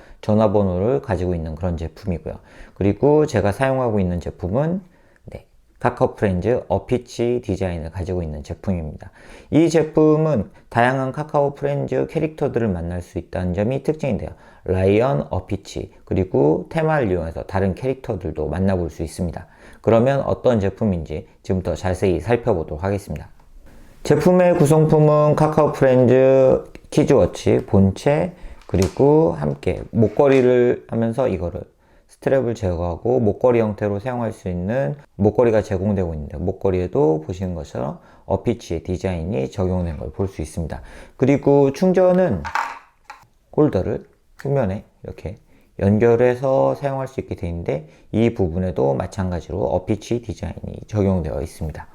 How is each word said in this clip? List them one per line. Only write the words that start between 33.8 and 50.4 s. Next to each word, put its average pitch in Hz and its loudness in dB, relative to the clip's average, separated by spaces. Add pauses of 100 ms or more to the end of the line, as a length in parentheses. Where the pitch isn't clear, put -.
사용할 120 -6
수 - -10
있는 123 -4 (200)
목걸이가 107 4
제공되고 95 -2
있는데, 73 -10
목걸이에도 95 0
보시는 92 -6
것처럼 104 -8 (260)
어피치의 95 -4
디자인이 92 -4
적용된 92 -4
걸 - -10
볼 98 -4
수 - -10
있습니다. - -8 (340)
그리고 139 4
충전은 180 2 (1120)
홀더를 110 0 (340)
후면에 120 -2 (180)
이렇게 - -12 (440)
연결해서 123 4
사용할 135 -6
수 - -12
있게 - -6
돼 92 -8
있는데, 87 -6 (240)
이 113 2
부분에도 92 -2
마찬가지로 92 -6
어피치 107 -4
디자인이 - -12